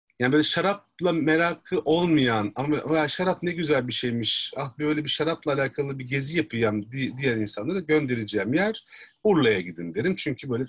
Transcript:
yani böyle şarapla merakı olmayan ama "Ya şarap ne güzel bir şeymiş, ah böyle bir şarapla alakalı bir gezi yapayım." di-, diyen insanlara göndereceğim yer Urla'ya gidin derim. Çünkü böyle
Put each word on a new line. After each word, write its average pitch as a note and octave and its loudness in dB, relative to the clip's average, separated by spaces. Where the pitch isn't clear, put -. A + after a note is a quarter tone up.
yani B2+ 2
böyle D3+ 6
şarapla F3 0
merakı E3 2
olmayan C#3 2
ama D3 0
"Ya D3+ 0
şarap F3+ -2
ne F3 -2
güzel D3 0
bir B2 -6
şeymiş, A#2 -2
ah C#3 -8
böyle D3+ -2
bir C#3 -6
şarapla D#3 -2
alakalı C#3 -2
bir B2+ -10
gezi C3+ -2
yapayım." A2+ 0
di-, C3 -6
diyen B2+ 0
insanlara A2 -2
göndereceğim B2 0
yer G3+ 0
Urla'ya C3 4
gidin E2+ -8
derim. F3+ 0
Çünkü C3+ -6
böyle B2+ -2